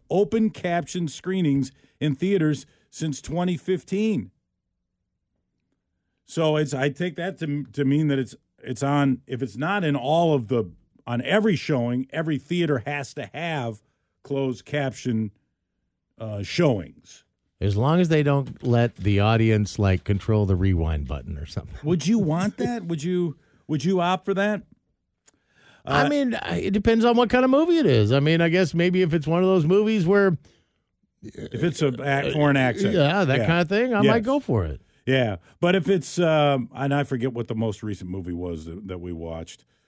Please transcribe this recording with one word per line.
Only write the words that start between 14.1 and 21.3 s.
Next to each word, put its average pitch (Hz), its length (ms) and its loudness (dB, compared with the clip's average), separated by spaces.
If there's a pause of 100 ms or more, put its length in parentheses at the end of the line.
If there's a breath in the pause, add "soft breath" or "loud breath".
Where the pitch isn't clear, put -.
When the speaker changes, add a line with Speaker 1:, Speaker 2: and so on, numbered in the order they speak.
Speaker 1:
closed 135 400 -4
caption, 123 680 -4 (880)
uh, 104 240 -8
showings. - 800 -4 (360)
Speaker 2:
As 98 160 0
long 143 240 2
as 175 100 2
they 156 120 4
don't 139 420 0
let 120 340 2
the 98 220 2
audience, 110 600 2
like, 95 240 2
control 104 420 0
the 95 100 2
rewind 82 520 0
button 73 320 -8